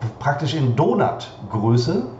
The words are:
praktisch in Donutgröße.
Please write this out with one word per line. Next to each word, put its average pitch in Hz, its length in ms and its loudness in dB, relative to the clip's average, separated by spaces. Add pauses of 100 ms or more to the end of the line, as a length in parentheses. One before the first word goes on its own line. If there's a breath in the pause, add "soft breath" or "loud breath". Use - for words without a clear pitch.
(200)
praktisch 143 360 -2
in 127 200 2
Donutgröße. 123 1300 0 (160)